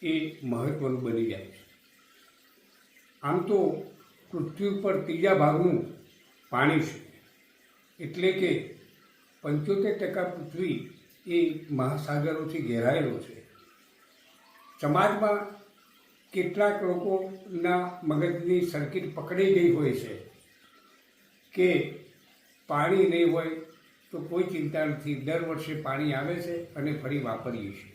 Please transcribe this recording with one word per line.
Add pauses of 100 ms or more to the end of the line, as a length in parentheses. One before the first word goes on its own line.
એ
મહત્વનું
બની
જાય
છે. (1600)
આમ
તો (460)
પૃથ્વી
ઉપર
ત્રીજા
ભાગનું (560)
પાણી
છે, (800)
એટલે
કે (680)
પંચોતેર
ટકા
પૃથ્વી (380)
એ
મહાસાગરોથી
ઘેરાયેલો
છે. (1400)
સમાજમાં (960)
કેટલાક
લોકોના
મગજની
સર્કિટ
પકડાઈ
ગઈ
હોય
છે (1400)
કે (680)
પાણી
નહીં
હોય (600)
તો
કોઈ
ચિંતા
નથી,
દર
વર્ષે
પાણી
આવે
છે
અને
ફરી
વાપરીએ
છીએ.